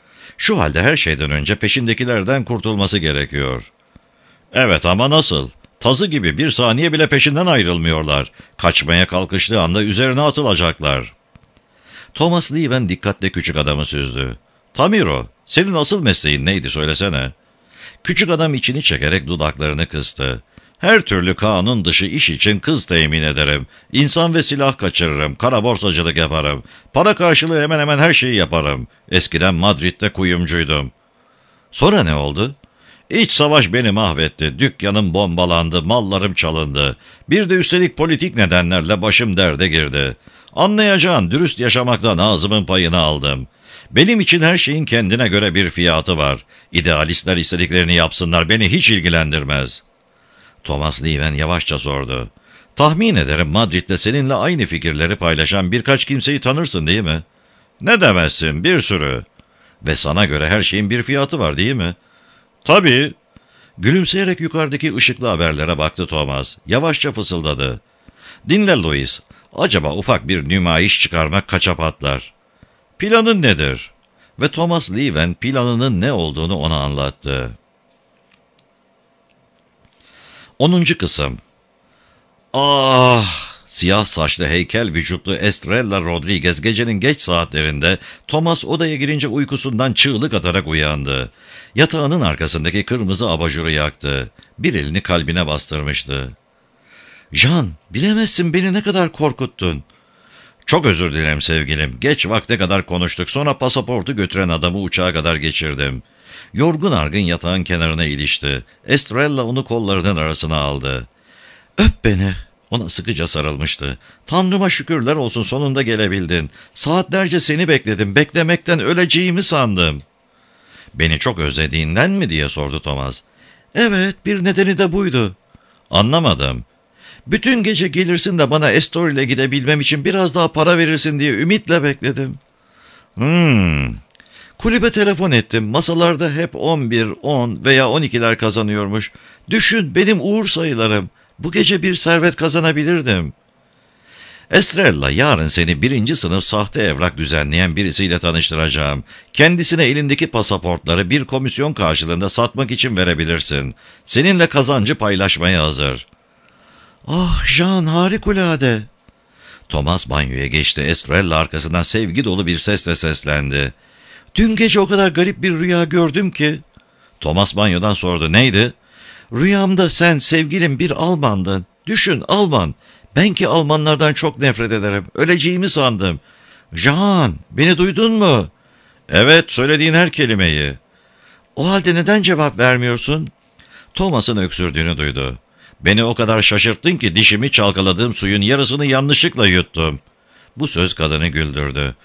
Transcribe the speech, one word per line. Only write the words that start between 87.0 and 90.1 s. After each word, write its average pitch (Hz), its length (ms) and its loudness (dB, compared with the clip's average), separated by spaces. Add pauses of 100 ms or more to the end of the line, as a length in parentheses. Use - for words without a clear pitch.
saatlerinde 78 760 -2 (300)
Thomas 165 380 -2
odaya 156 300 -2
girince 143 320 -4
uykusundan 131 640 -2
çığlık 113 400 0